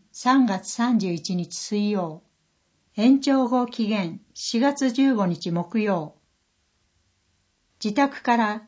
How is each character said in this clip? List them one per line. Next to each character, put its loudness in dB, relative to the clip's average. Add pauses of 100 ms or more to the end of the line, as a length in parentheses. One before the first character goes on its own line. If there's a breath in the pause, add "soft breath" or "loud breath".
(120)
三 4
月 -2
三 0
十 0
一 -4
日 -6
水 -2
曜、 -4 (760)
延 4
長 2
後 0
期 -4
限 -4 (140)
四 -4
月 2
十 2
五 2
日 -4
木 -2
曜。 -2 (1700)
自 -4
宅 0
か 2
ら -2